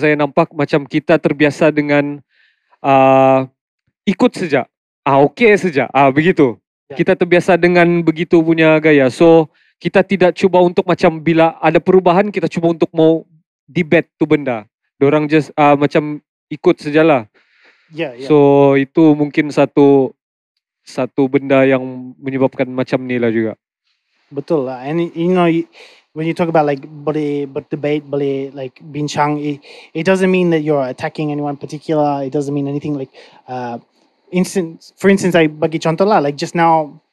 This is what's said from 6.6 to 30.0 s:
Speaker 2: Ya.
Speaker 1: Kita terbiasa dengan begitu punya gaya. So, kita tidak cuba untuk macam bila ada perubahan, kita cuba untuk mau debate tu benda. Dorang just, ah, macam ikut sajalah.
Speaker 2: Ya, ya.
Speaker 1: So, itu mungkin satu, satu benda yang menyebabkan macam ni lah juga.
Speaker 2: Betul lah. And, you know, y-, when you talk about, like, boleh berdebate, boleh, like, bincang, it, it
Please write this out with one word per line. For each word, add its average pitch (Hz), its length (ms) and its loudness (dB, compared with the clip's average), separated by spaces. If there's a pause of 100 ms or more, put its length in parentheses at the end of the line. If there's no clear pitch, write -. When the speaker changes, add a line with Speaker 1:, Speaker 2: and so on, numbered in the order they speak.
Speaker 2:
Ya. - 80 -18
Speaker 1:
Kita 175 160 0
terbiasa 175 480 0
dengan 175 400 2
begitu 165 400 0
punya 160 400 2
gaya. 151 320 4
So, 165 400 4 (240)
kita 185 240 0
tidak 180 320 0
cuba 180 320 2
untuk 180 240 -2
macam 165 320 0
bila 160 400 0
ada 160 160 2
perubahan, 185 560 2
kita 165 160 -4
cuba 170 240 -2
untuk 160 160 -2
mau 160 320 2 (480)
debate 156 480 -2
tu 160 80 -2
benda. 135 400 -2 (320)
Dorang 147 320 0
just, 151 240 0
ah, 147 240 4
macam 147 400 -2 (320)
ikut 170 320 -2
sajalah. 151 480 0 (640)
Speaker 2:
Ya, 147 240 -10
ya. 131 80 -14
Speaker 1:
So, 143 560 4
itu 151 320 2
mungkin 147 400 -2
satu, 139 640 2 (680)
satu 131 440 -4
benda 135 360 0
yang 131 160 2 (360)
menyebabkan 135 520 -4
macam 127 360 -6
ni 123 160 -4
lah 117 80 0
juga. 110 240 -2 (760)
Speaker 2:
Betul 143 400 -6
lah. 127 160 -12
And, 165 280 -4
you 170 200 -2
know, 175 160 2
y-, 165 200 -2 (440)
when 156 140 -8
you 165 60 -4
talk 165 160 -4
about, 165 160 0
like, 143 160 -4 (240)
boleh 147 420 -4
berdebate, 147 640 -6
boleh, 139 440 -6
like, 131 280 -14 (100)
bincang, 147 520 -4
it, 147 180 -8 (320)
it 165 100 -6